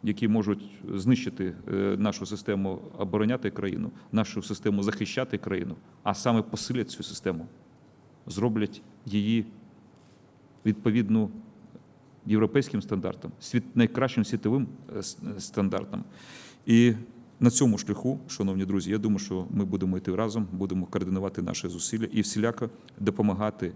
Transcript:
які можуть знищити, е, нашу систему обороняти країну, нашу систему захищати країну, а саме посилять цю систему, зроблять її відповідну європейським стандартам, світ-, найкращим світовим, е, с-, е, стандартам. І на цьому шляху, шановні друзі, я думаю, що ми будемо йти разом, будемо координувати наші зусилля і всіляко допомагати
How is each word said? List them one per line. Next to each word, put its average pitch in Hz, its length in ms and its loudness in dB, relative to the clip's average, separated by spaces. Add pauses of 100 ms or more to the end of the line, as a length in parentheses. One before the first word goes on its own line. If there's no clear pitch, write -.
які 107 240 0
можуть 104 440 2 (220)
знищити, 95 600 0 (180)
е, 98 240 2
нашу 101 280 0
систему 98 540 -2 (180)
обороняти 107 540 0
країну, 90 400 -4 (200)
нашу 110 300 0
систему 101 420 0
захищати 107 540 -2
країну, 90 380 -4 (280)
а 104 100 0
саме 117 280 2
посилять 113 480 -4
цю - 140 -10
систему, 85 440 -4 (800)
зроблять 107 540 0 (240)
її 104 400 2 (1200)
відповідну 110 640 2 (960)
європейським 107 560 2
стандартам, - 500 -4 (100)
світ-, - 340 -2
найкращим 117 500 4
світовим, 120 420 0 (280)
е, - 40 -4
с-, - 180 -8 (200)
е, - 20 -10
стандартам. - 640 -2 (640)
І 117 280 8 (460)
на 120 100 8
цьому 120 280 4
шляху, - 500 -2
шановні 95 380 -2
друзі, 95 260 0
я 107 60 2
думаю, 104 220 2
що 92 300 -4
ми 98 160 0
будемо 92 320 0
йти 92 180 -2
разом, 107 360 0
будемо 92 340 -2
координувати 95 560 -2
наші 90 260 -4
зусилля 90 440 -4
і 110 100 2
всіляко 107 480 0 (300)
допомагати 104 760 0